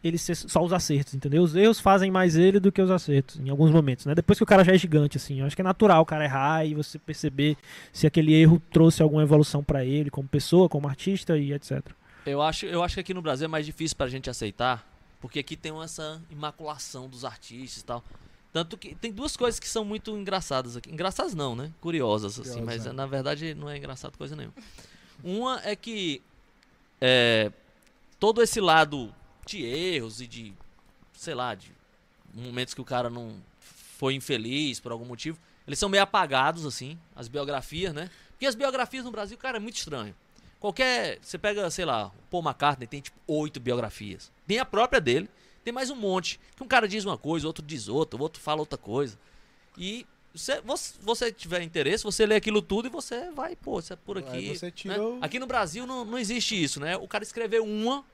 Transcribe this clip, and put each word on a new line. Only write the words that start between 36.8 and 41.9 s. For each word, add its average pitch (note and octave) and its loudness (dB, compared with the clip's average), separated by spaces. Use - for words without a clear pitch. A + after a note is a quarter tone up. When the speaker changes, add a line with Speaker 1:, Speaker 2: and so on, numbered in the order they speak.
Speaker 2:
as B2 -14
biografias, C#3+ -8
né? E3 -10
Porque - -8
as B3+ 0
biografias C4 -4
no B3 -10
Brasil, G#3+ -10
cara, B3+ -6
é - -4
muito A3 -10
estranho. C3 -10
Qualquer, A#3 -2
você - -14
pega, G#3 -4
sei F3 -6
lá, A2 -2